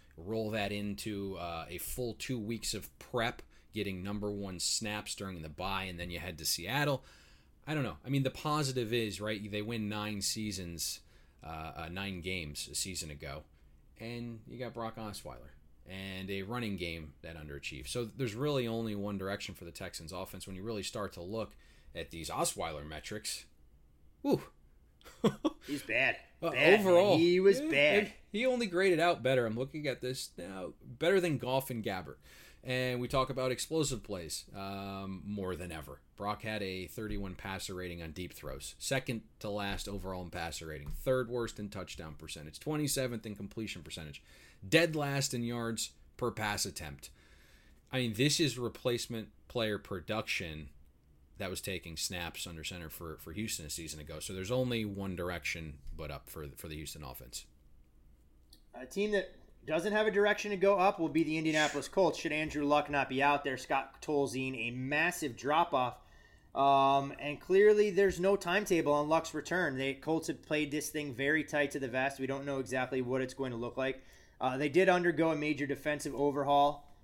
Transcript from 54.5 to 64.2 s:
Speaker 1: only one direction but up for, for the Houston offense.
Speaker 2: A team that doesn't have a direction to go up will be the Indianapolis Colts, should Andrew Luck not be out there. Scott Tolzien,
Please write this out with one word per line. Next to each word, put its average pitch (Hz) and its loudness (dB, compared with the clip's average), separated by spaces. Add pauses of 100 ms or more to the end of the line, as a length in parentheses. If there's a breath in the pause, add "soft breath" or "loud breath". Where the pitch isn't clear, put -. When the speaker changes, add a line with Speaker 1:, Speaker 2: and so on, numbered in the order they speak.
Speaker 1:
only 123 0
one 98 -4
direction 85 -4 (180)
but 76 -8
up - -12
for, 78 -10 (100)
for - -12
the 78 -8
Houston 76 -10
offense. 62 -12 (1300)
Speaker 2:
A 127 -12
team 202 0
that 190 0 (320)
doesn't 165 2
have 214 4
a 214 4
direction 208 4
to 202 0
go 196 6
up 185 6
will 160 2
be 156 4
the 156 0
Indianapolis 151 2
Colts, 175 4
should 160 -2
Andrew 151 0
Luck 147 4
not 139 2
be 131 2
out 143 6
there. 131 -2
Scott - -2
Tolzien, 131 0 (120)